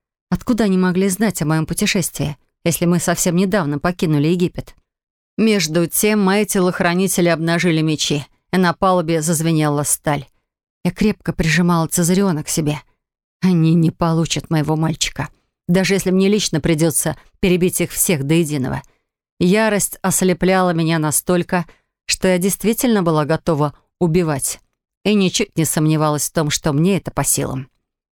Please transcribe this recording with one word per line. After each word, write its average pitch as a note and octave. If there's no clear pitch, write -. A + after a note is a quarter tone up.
Откуда A3
они F#3+
могли F#3
знать F#3+
о -
моем D#3
путешествии, D#3+
если E3+
мы F3
совсем E3+
недавно F3+
покинули D#3
Египет? F3
Между F3
тем G#3+
мои G3+
телохранители F3+
обнажили E3
мечи, D3
и -
на F3+
палубе E3+
зазвенела D#3
сталь. C#3+
Я F3+
крепко G3
прижимала E3
Цезариона F3
к -
себе. D3
Они E3
не D#3+
получат E3
моего D#3
мальчика, D#3
даже F#3
если F#3+
мне F#3+
лично F#3+
придется E3
перебить F3+
их E3
всех D3+
до C#3
единого. C#3+
Ярость G#3
ослепляла F#3
меня E3
настолько, E3+
что -
я F#3
действительно G3+
была D#3+
готова D3+
убивать. D#3+
И G#3
ничуть F#3+
не D#3+
сомневалась D#3
в -
том, D3+
что -
мне E3
это -
по C#3+
силам. -